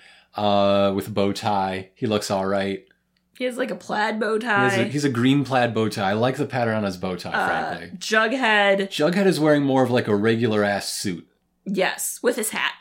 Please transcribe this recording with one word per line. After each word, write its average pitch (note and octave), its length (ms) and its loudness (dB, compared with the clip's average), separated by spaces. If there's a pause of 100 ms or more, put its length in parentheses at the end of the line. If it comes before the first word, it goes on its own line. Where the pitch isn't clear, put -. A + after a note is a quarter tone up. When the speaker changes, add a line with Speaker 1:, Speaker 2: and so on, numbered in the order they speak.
(340)
Speaker 1:
uh, G2+ 600 4
with G2 140 -4
a - 20 -10
bow G2+ 220 2
tie. F#2+ 600 -2
He C3 120 -6
looks G#2 240 -2
all F#2+ 160 0
right. G2 380 -2 (540)
Speaker 2:
He B3+ 60 -4
has, B3 120 -4
like, A3+ 140 -4
a F#3 60 -8
plaid G#3+ 420 -4
bow A3 200 -2
Speaker 1:
He A3+ 80 -6
has G3+ 280 2
a, - 40 0
Speaker 2:
tie. F#3+ 120 2
Speaker 1:
he's C#3+ 140 -2
a C#3+ 40 2
green C3 360 2
plaid A#2+ 280 0
bow A2 160 0
tie. G2+ 220 -2
I - 40 0
like B2 220 0
the D3 100 -4
pattern A#2 280 -2
on A2 100 -2
his F#2 120 -4
bow F#2 200 -6
tie, F2+ 140 -12
Speaker 2:
Uh, F#2 160 -2 (300)
Speaker 1:
frankly. F3 220 -14
Speaker 2:
Jughead. G#3+ 880 0
Speaker 1:
Jughead F3 380 0
is E3 120 4
wearing D3 240 4
more C3 220 4
of, A#2 80 2
like, A#2 160 2
a G#2+ 80 4
regular A2 480 2
ass G2+ 240 -2
suit. F2+ 380 -6 (380)
Speaker 2:
Yes, - 580 -4
with F3 140 0
his A3 140 -4
hat. - 300 -4